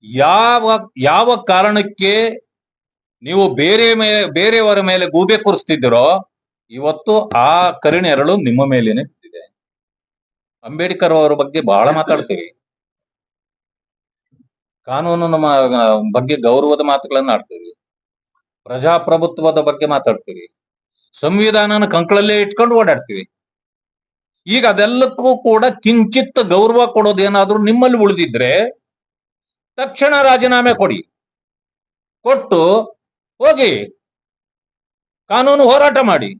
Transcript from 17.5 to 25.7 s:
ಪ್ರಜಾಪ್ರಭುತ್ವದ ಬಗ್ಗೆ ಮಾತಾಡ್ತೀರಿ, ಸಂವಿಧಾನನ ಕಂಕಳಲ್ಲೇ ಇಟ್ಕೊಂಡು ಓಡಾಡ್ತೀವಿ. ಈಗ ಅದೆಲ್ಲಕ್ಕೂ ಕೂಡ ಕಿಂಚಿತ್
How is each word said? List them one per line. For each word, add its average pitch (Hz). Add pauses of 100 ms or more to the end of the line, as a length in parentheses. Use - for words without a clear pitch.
ಪ್ರಜಾಪ್ರಭುತ್ವದ 160
ಬಗ್ಗೆ 147
ಮಾತಾಡ್ತೀರಿ, 107 (680)
ಸಂವಿಧಾನನ 208
ಕಂಕಳಲ್ಲೇ 202
ಇಟ್ಕೊಂಡು 233
ಓಡಾಡ್ತೀವಿ. 135 (1200)
ಈಗ 240
ಅದೆಲ್ಲಕ್ಕೂ 247
ಕೂಡ 226
ಕಿಂಚಿತ್ 240